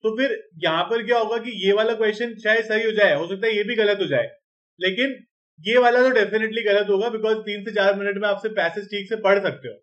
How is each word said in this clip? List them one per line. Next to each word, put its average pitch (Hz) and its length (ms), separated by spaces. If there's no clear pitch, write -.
तो 220 140
फिर 262 240
यहाँ 165 200
पर 226 220
क्या 240 120
होगा 226 200
कि 220 280
ये 196 60
वाला 220 220
क्वेश्चन 220 400
शायद 220 300
सही 220 200
हो 220 60
जाए, 208 240
हो 156 120
सकता 196 200
है 220 100
ये 208 80
भी 233 100
गलत 208 260
हो 180 60
जाए, 127 220
लेकिन 208 340
ये 214 180
वाला 247 240
तो 262 140
definitely 220 480
गलत 202 260
होगा 202 160
because 220 400
तीन 202 180
से 208 100
चार 202 240
मिनट 202 180
में 202 120
आपसे 202 200
पैसेज 196 380
ठीक 202 220
से 226 80
पढ़ 202 160
सकते 135 260
हो 110 140